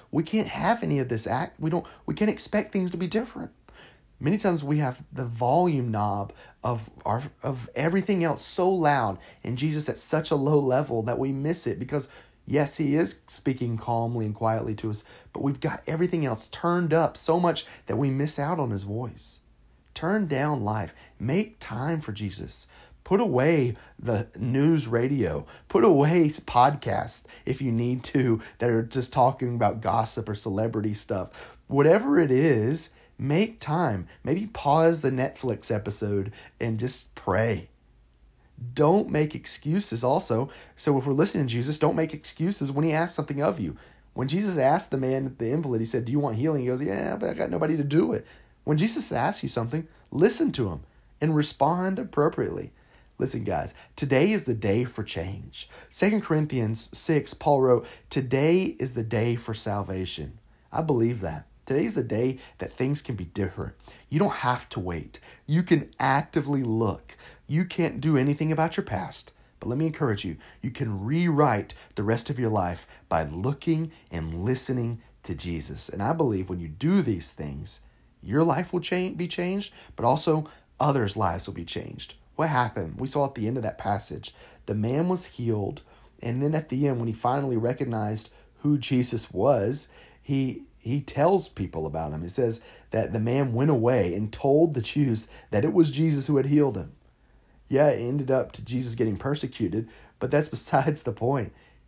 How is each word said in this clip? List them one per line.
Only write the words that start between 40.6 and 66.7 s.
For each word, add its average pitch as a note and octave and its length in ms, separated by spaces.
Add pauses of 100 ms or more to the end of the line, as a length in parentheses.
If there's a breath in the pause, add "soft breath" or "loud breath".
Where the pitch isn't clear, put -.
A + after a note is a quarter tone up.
So C#3+ 220
if B2+ 80
we're C#3+ 80
listening D#3+ 320
to A#2 80
Jesus, C3 240
don't - 180
make D#3+ 160
excuses D#3 600
when D3 140
he E3 60
asks E3 240
something D3 240
of E3 200
you. E2+ 180 (380 loud breath)
When C3+ 120
Jesus F#3 300
asked C#3 320
the C#3 80
man, C3 400
the A#2 140
invalid, C#3 280
he A2+ 60
said, A#2 200
"Do A#2+ 60
you D3 80
want B2+ 180
healing?" D3 240
He B2 80
goes, B2+ 120
"Yeah, - 360
but - 120
I - 60
got - 160
nobody D#3+ 260
to C#3+ 60
do D#3 300
it." - 120 (380 loud breath)
When D3+ 160
Jesus A3+ 320
asks D3+ 320
you C3 60
something, B2 380 (220 soft breath)
listen A3+ 440
to A2 160
him D#2 100 (420 soft breath)
and D#3 140
respond F3 640
appropriately. C3 720 (460 soft breath)
Listen, A#2 280
guys, F2 280 (220 loud breath)
today C#3+ 380
is F3+ 100
the B2+ 100
day A2 300
for A#2+ 180
change. - 680 (200 loud breath)
Second G#3 320
Corinthians C3 760
six, - 360
Paul C#3+ 280
wrote, B2 260 (220 loud breath)
"Today D3 680
is B2 160
the A#2 120
day A#2 320
for A2+ 160
salvation." F#2+ 840 (320 soft breath)
I - 120
believe A#2+ 400
that. - 260 (180)
Today C#3 200
is A3 100
the C3+ 80
day A#2+ 360 (180 loud breath)
that F2+ 160
things C#3+ 280
can - 140
be F#2 80
different. F#2 520 (340 loud breath)
You D3 100
don't - 240
have B2 240
to - 140
wait. F2 400 (260 loud breath)
You D#3+ 160
can D#3+ 340
actively C#3 640
look. A2 540 (320 loud breath)